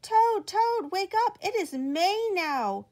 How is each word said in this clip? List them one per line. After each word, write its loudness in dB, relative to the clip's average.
Toad, 4
Toad, 0
wake -2
up! -2
It -4
is -2
May 0
now. -2